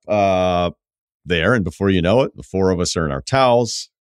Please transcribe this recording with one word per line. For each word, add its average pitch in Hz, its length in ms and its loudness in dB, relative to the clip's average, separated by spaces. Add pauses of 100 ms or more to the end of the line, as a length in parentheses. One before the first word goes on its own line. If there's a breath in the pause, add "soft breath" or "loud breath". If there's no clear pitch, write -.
uh, 92 640 0 (560)
there, 85 260 0
and 120 120 0
before 98 260 -2
you 95 100 2
know 92 220 2
it, 90 120 -6
the - 80 -16
four 95 280 -2
of 92 100 0
us 87 160 -4
are 85 80 -2
in 73 80 -4
our 69 80 -6
towels. 120 680 0 (100)